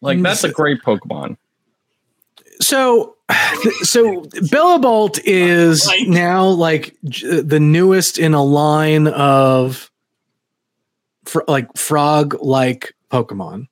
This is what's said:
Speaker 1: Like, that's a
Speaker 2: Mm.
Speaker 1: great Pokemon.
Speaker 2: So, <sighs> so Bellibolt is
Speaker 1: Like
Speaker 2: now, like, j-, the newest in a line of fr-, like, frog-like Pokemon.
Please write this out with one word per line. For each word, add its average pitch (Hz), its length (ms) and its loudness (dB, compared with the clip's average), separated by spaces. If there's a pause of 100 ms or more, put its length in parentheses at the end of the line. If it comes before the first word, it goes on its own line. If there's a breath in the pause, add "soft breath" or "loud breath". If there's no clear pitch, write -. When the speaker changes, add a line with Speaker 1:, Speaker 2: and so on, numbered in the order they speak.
Speaker 1:
Like, 139 220 -2
that's 190 220 -2
a 165 60 -2
Speaker 2:
Mm. - 20 -8
Speaker 1:
great 147 300 -2
Pokemon. 76 540 -6 (1200)
Speaker 2:
So, 254 560 0 (120)
<sighs> - 540 -2
so 208 420 0 (280)
Bellibolt 254 720 2
is 175 600 2
Speaker 1:
Like 190 220 -2
Speaker 2:
now, 180 400 2
like, 165 500 0 (100)
j-, 165 340 -4
the 151 180 0
newest 170 600 2
in 160 160 2
a 143 100 2
line 151 640 2
of 135 840 0 (1300)
fr-, - 240 -4
like, 135 280 -2
frog-like 147 1200 -2 (160)
Pokemon. 104 600 -6